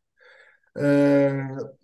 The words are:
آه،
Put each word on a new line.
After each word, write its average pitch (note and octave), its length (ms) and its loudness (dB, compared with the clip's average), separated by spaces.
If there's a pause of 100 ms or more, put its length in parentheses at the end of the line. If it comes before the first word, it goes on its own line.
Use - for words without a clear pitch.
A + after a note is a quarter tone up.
(760)
آه، C#3 1080 0